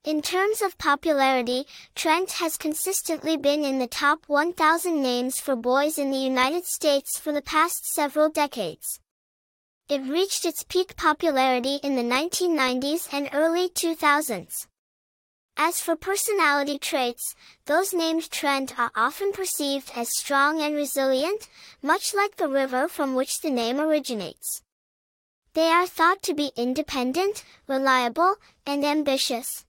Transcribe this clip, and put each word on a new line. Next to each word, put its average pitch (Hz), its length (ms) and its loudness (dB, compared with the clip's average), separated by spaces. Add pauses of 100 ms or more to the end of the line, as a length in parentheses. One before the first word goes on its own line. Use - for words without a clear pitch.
In 302 180 -2
terms 392 400 0
of 381 160 -2
popularity, 269 880 2 (300)
Trent 339 380 0
has 330 220 -4
consistently 320 800 -2
been 285 300 0
in 269 140 0
the 247 80 -2
top 302 400 0
one 302 260 2
thousand 330 480 2
names 247 380 0
for 269 160 -2
boys 262 420 2
in 277 140 0
the 269 60 -2
United 262 480 0
States - 520 0
for 302 160 -4
the 294 80 -2
past - 460 0
several 302 420 2
decades. 269 680 -4 (920)
It 277 140 -2
reached 349 420 -2
its 320 160 -2
peak - 340 -2
popularity 277 840 0
in 277 140 -2
the 240 80 0
nineteen 320 520 0
nineties 269 560 0
and 277 220 -4
early 330 360 2
two 330 260 -2
thousands. 294 720 0 (920)
As 330 220 2
for 330 160 0
personality 320 840 0
traits, - 560 -2 (320)
those 359 280 2
named 330 360 0
Trent 269 480 -2
are 240 160 0
often 294 380 0
perceived 294 640 -4
as 233 140 -4 (100)
strong 294 420 2
and 302 140 0
resilient, 277 720 0 (340)
much 320 320 0
like 403 220 0
the 320 140 0
river 269 400 0
from 269 260 -2
which 262 240 -2
the 320 100 -4
name 240 300 0
originates. 269 840 -2 (920)
They 330 160 2
are 349 180 4
thought 349 360 2
to 349 100 -2
be 294 240 -2
independent, 269 880 -2 (240)
reliable, 269 680 2 (300)
and 285 180 0
ambitious. 277 840 0